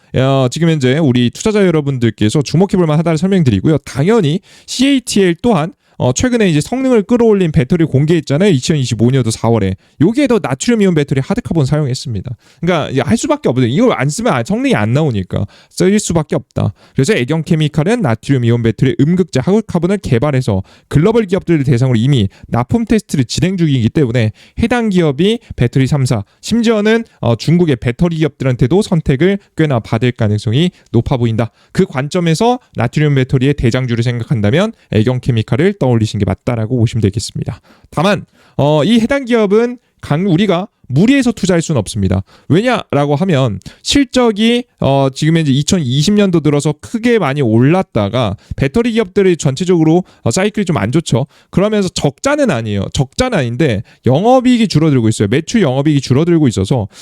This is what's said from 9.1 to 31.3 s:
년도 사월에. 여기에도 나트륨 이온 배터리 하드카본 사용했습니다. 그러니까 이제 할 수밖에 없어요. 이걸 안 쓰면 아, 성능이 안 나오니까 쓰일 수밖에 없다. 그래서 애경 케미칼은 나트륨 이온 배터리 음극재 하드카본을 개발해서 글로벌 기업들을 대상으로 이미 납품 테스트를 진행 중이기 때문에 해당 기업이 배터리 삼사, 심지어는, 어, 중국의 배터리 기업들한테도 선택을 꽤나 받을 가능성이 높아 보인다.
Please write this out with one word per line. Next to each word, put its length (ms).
년도 180
사월에. 460
여기에도 400
나트륨 400
이온 140
배터리 280
하드카본 440
사용했습니다. 680
그러니까 280
이제 120
할 140
수밖에 320
없어요. 200
이걸 260
안 160
쓰면 240
아, 100
성능이 300
안 200
나오니까 520
쓰일 300
수밖에 360
없다. 380
그래서 200
애경 300
케미칼은 580
나트륨 420
이온 200
배터리 360
음극재 440
하드카본을 560
개발해서 640
글로벌 360
기업들을 380
대상으로 320
이미 320
납품 380
테스트를 400
진행 300
중이기 340
때문에 420
해당 300
기업이 500
배터리 300
삼사, 380
심지어는, 640
어, 140
중국의 400
배터리 420
기업들한테도 640
선택을 560
꽤나 240
받을 320
가능성이 600
높아 260
보인다. 340